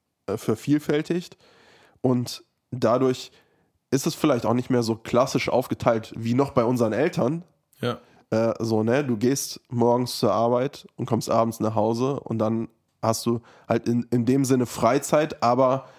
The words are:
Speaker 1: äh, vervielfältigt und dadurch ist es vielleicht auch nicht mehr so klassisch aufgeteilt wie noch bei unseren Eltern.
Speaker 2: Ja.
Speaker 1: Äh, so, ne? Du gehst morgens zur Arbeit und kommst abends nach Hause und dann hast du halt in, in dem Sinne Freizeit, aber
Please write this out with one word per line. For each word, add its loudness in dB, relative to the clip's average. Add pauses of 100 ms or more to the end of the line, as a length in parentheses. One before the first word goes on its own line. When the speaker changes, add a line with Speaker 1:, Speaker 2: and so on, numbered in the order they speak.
(280)
Speaker 1:
äh, -2
vervielfältigt -2 (640)
und -2 (280)
dadurch 0 (600)
ist 0
es -2
vielleicht 0
auch 2
nicht -2
mehr 2
so -2
klassisch 0
aufgeteilt -2
wie -4
noch 0
bei 2
unseren 0
Eltern. -2 (380)
Speaker 2:
Ja. -6 (320)
Speaker 1:
Äh, 2
so, 0
ne? 2
Du -2
gehst -2
morgens 2
zur 2
Arbeit 0
und -8
kommst -2
abends 0
nach -2
Hause 0
und -6
dann -2 (320)
hast 0
du -2 (260)
halt 0
in, 0
in 2
dem 2
Sinne 2
Freizeit, 0
aber 2 (140)